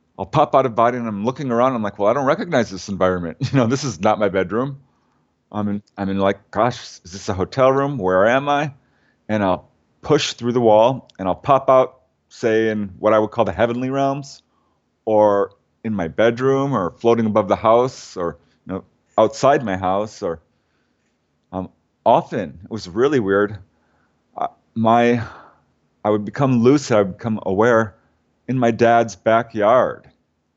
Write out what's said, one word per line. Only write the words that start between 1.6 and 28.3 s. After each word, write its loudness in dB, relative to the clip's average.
I'm -4
like, -6
"Well, 0
I 4
don't -2
recognize -2
this -12
environment. -2
<laughs> -6
You 0
know, 2
this -2
is -8
not 0
my 0
bedroom." -4
I'm -4
in, -6
I'm -6
in, -4
like, -2
"Gosh, -4
is -20
this -12
a -4
hotel 0
room? -2
Where 2
am 0
I?" -2
And -2
I'll -4
push -2
through -4
the 0
wall 4
and -4
I'll 0
pop 0
out, 2
say, 0
in -6
what 2
I 4
would 0
call 0
the -4
heavenly -2
realms, -4
or 2
in -4
my -4
bedroom, 0
or -2
floating 2
above 0
the 0
house, 0
or, -6
you -12
know, -10
outside 0
my -4
house, -6
or, -6
um, -10
often, 0
it -20
was -10
really 0
weird. 0
Uh, -6
my, 2
I 0
would -2
become 0
lucid, 4
I 6
would -6
become -6
aware 2